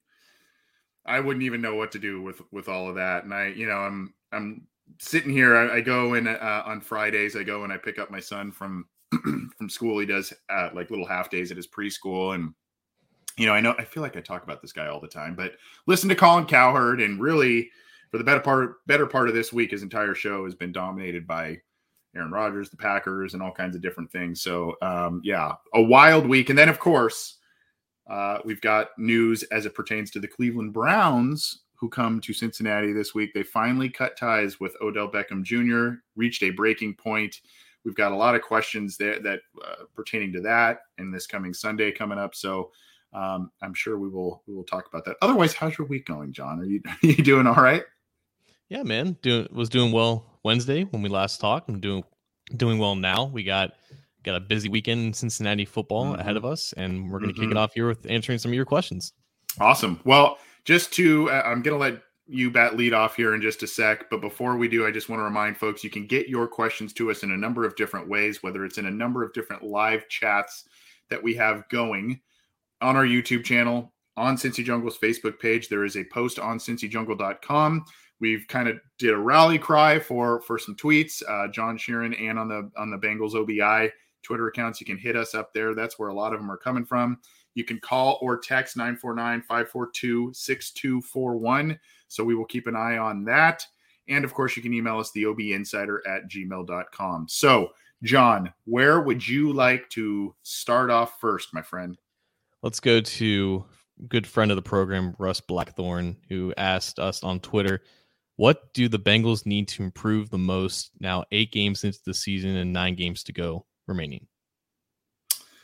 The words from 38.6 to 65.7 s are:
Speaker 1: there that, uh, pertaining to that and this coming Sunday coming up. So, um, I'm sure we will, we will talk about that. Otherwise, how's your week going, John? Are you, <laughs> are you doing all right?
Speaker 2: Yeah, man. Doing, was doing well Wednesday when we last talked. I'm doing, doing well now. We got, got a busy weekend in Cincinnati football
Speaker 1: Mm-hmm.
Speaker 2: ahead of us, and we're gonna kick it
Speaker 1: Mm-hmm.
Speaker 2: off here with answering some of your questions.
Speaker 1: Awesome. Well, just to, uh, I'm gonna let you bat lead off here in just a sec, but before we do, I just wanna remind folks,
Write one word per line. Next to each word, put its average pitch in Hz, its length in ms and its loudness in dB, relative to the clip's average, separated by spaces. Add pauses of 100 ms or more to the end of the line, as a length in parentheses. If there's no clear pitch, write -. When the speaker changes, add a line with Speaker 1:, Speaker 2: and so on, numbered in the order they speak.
Speaker 1:
there 104 240 -2
that, 98 180 -4 (240)
uh, - 220 -14 (100)
pertaining 104 380 -6
to 90 80 -6
that 113 380 2 (180)
and 95 160 -10
this 90 120 -10
coming 92 280 -8
Sunday 107 400 -2
coming 104 240 -8
up. 101 180 -6
So, 95 360 -6 (420)
um, 95 380 -6 (100)
I'm 95 120 -10
sure 107 240 -4
we 98 120 -6
will, 92 380 -6
we 104 60 -12
will 92 120 -12
talk 92 220 -8
about - 180 -10
that. 92 160 -8
Otherwise, 190 320 4
how's 160 240 -4
your 147 100 -6
week 135 200 -6
going, 78 260 -10
John? - 260 -8
Are 92 60 -6
you, 98 180 -2
<laughs> - 40 -16
are - 140 -12
you 156 220 6
doing 135 240 8
all 120 80 6
right? 139 280 8 (840)
Speaker 2:
Yeah, 254 160 -6
man. 147 380 -2
Doing, 120 300 2
was 120 180 -4
doing 120 220 4
well 113 520 2
Wednesday 123 400 2
when 180 180 -4
we 101 80 -2
last 98 300 0
talked. 113 300 0
I'm 101 100 -6
doing, 98 240 -4 (540)
doing 113 220 2
well 101 160 2
now. 95 300 0
We 127 180 -6
got, 95 300 -2 (500)
got 95 120 -2
a 87 40 -2
busy 104 300 -2
weekend 113 320 -2
in 110 120 -2
Cincinnati 104 520 -2
football 110 400 -4
Speaker 1:
Mm-hmm. 95 160 -4
Speaker 2:
ahead 104 160 -2
of 110 80 -6
us, 156 320 -6
and 92 340 -6
we're 95 80 -6
gonna 104 140 -4
kick 110 100 -6
it 110 60 0
Speaker 1:
Mm-hmm. 107 80 0
Speaker 2:
off 107 160 2
here 117 140 0
with 113 220 -4
answering 117 280 -2
some 117 140 -4
of 120 40 0
your 131 100 0
questions. 143 460 -2 (480)
Speaker 1:
Awesome. 104 460 4
Well, 139 320 8 (260)
just 170 300 4
to, 156 380 6
uh, 135 120 2
I'm 120 180 0
gonna 151 140 0
let 131 260 -2 (260)
you 127 220 0
bat 117 280 4
lead 120 160 4
off 110 240 2
here 110 180 2
in 107 60 -2
just 107 220 -2
a 107 40 -4
sec, 107 420 0
but 107 120 -4
before 123 340 -2
we 120 140 2
do, 113 180 2
I 107 40 0
just 110 180 -6
wanna 110 140 -4
remind 104 340 -2
folks, 107 260 -4